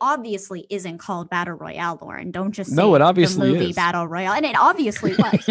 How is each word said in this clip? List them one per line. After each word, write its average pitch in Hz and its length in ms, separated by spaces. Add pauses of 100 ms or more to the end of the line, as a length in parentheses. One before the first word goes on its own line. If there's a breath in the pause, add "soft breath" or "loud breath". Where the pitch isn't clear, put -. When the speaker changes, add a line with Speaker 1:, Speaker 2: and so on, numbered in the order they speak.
Speaker 1:
obviously 226 720
isn't 180 280
called 170 320
Battle 175 240
Royale, 160 480
Lauren. - 300
Don't 190 180
just - 220
Speaker 2:
No, 190 180
Speaker 1:
say 156 60
Speaker 2:
it 139 60
obviously 170 440
Speaker 1:
the 135 80
movie 175 160
Speaker 2:
is. 170 60
Speaker 1:
Battle 175 320
Royale." 185 240
And 302 120
it 262 140
obviously 226 580
was. 214 340